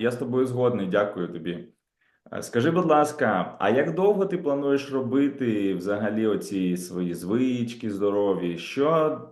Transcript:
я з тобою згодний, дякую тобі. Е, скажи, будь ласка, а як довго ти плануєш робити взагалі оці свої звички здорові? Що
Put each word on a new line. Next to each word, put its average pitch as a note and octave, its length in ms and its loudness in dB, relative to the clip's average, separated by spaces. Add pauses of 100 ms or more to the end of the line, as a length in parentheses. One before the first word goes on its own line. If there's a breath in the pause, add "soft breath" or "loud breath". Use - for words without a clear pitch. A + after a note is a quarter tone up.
я A#2 100 2
з B2 60 -4
тобою B2+ 300 0
згодний, A#2+ 400 0
дякую F#2 420 0
тобі. E2+ 400 -8 (640)
Е, - 100 -8
скажи, B2 280 0
будь E3 160 2
ласка, D3 720 2
а G2+ 120 2
як D3+ 240 2
довго G3 320 2
ти F3+ 120 -2
плануєш C#3 540 0
робити B2 840 0
взагалі G#2 520 -2
оці F#2 500 0
свої F2 380 -4
звички A#2 760 -2
здорові? G2 680 0
Що D3+ 600 0 (120)